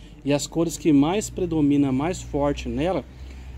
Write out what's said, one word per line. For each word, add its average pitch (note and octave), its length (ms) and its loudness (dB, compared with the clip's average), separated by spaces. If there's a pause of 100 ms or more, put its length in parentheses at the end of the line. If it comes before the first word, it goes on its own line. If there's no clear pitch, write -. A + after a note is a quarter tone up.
(240)
E C3+ 80 2
as C#3+ 140 0
cores E3 320 -2
que E3 140 2
mais D#3+ 360 4
predomina, D3 640 2
mais C#3+ 320 -2
forte C#3+ 460 -2
nela, C#3+ 360 -2 (540)